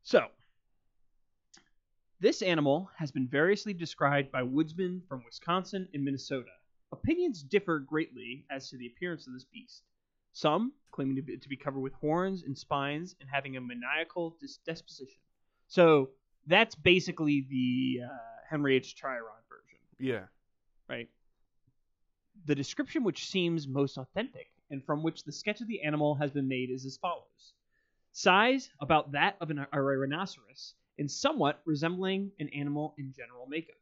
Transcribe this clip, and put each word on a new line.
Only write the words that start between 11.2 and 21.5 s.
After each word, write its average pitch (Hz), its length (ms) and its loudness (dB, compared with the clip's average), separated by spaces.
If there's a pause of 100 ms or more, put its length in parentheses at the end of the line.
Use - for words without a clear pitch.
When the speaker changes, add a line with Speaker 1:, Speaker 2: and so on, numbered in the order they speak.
Speaker 1:
be, 135 140 -10
to 135 120 -18
be 139 80 -6
covered 135 240 -6
with 131 140 -4
horns 175 500 0
and 131 120 -6
spines 147 640 -4
and 135 100 -20
having 139 260 -4
a 131 40 -6
maniacal 147 800 -4
dis-, 139 240 -16
disposition. 160 540 -12 (500)
So 160 420 8 (360)
that's 202 280 6
basically 160 760 4
the, 127 560 0
uh, 131 100 -12 (320)
Henry 143 280 2
H. - 200 -2
Tryon 127 260 -8 (260)
version. - 300 -20 (200)
Speaker 2:
Yeah. 120 260 -2 (640)
Speaker 1:
Right. 120 200 -8 (1400)